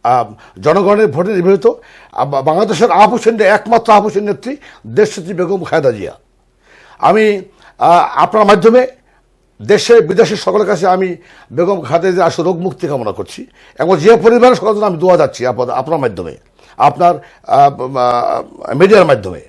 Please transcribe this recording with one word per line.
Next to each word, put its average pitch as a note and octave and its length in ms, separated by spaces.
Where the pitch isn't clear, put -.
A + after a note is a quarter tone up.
আহ, A#2+ 320
জনগণের G3 460
ভোটে E3+ 240
নির্বাচিত, F#3+ 360
আহ, A#2+ 120
বা-, C#3 180
বাংলাদেশের F3+ 480
আপ F#3+ 200
হোসেন, A3+ 300
একমাত্র A3 520
আপ G#3 100
হোসেন G#3 220
নেত্রী G#3+ 320
দেশনেত্রী F3+ 480
বেগম F3 300
খালেদা D3 280
জিয়া। G2 260
আমি, G#3 440
আহ, E3 400
আপনার G#3 260
মাধ্যমে A3 420
দেশে G#3+ 380
বিদেশে F#3+ 360
সকলের G3 300
কাছে F#3+ 200
আমি F#3 300
বেগম F3 280
খালেদা E3 300
জিয়ার F3+ 160
আশু E3+ 160
রোগ F3 160
মুক্তি F3 300
কামনা A#2+ 240
করছি - 340
এবং F#3 180
জিয়া F#3+ 200
পরিবারের A#3 380
সকলের G#3 200
জন্য G#3 120
আমি F#3 100
দোয়া F3 200
যাচ্ছি C3 300
আপাত-, B2 260
আপনার C3 260
মাধ্যমে, F#2+ 380
আপনার, D3+ 380
আহ, C3+ 520
আহ, - 760
মিডিয়ার F#3+ 300
মাধ্যমে। G2+ 440